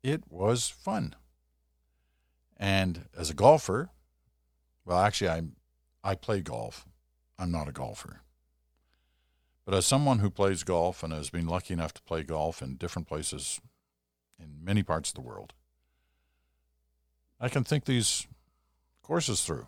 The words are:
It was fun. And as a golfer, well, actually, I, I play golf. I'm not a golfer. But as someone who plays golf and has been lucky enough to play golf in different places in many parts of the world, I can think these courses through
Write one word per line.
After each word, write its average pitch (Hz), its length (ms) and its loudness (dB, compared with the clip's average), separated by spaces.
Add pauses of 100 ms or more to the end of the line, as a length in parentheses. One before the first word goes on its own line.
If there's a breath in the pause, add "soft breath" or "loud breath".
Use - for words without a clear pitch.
It 143 300 -2
was 107 380 0
fun. - 460 -4 (1400)
And 95 580 2
as 80 140 -4
a 76 60 -6
golfer, 135 560 6 (920)
well, 90 120 2
actually, 98 320 4
I, 82 120 -2 (600)
I 98 120 -2
play 101 260 -2
golf. 57 460 -8 (500)
I'm 87 140 -4
not 78 160 -4
a 67 60 -10
golfer. - 480 -12 (1400)
But 95 100 2
as 92 100 4
someone 135 340 4
who 101 120 2
plays 98 320 2
golf 87 400 0
and 80 100 -6
has 78 160 -6
been 85 160 -4
lucky 90 280 -2
enough 82 200 -4
to - 80 -20
play 80 220 -4
golf 78 400 -4
in 65 140 -10
different 85 300 -8
places 76 540 -8 (800)
in 78 240 -16
many 101 180 4
parts 80 280 -2
of - 60 -10
the 67 60 -12
world, 50 320 -14 (1900)
I 123 80 -2
can 127 160 0
think 151 220 0
these 120 420 2 (760)
courses 156 400 0
through 69 240 -6